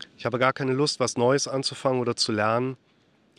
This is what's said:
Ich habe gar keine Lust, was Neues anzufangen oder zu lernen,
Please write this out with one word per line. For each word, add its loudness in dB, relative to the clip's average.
Ich -10
habe -2
gar 4
keine -2
Lust, 0
was -2
Neues 2
anzufangen -2
oder -2
zu -2
lernen, 0